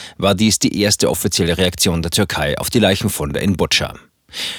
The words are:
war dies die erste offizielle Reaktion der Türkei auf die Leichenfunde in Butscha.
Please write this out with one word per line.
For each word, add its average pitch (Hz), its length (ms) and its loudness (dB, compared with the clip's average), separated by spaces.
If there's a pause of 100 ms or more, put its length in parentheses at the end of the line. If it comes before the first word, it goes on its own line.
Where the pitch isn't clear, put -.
(180)
war 98 180 2
dies 110 240 2
die - 220 0
erste 101 280 2
offizielle 87 480 0
Reaktion 90 440 2
der 78 100 -4
Türkei 76 460 0
auf - 120 -6
die 123 100 0
Leichenfunde 95 600 0
in 95 160 0
Butscha. - 380 -2 (640)